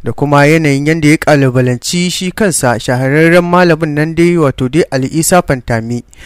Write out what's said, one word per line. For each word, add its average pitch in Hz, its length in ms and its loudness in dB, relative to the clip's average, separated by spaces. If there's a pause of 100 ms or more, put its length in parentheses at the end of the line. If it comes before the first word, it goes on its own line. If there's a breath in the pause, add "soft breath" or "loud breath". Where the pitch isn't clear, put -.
Da 120 100 -4
kuma 143 340 2
yanayin 147 400 2
yanda 156 220 0
ya 156 80 4
ƙalubalanci 135 920 0
shi 180 220 -6
kansa 143 480 -2
shahararren 151 640 2
malamin 170 500 0
nan 156 200 -2
dai, 170 220 2
wato 135 360 0
dai 160 180 2
Ali 131 220 -4
Isa 175 300 0
Fantami, 120 600 -4 (240 loud breath)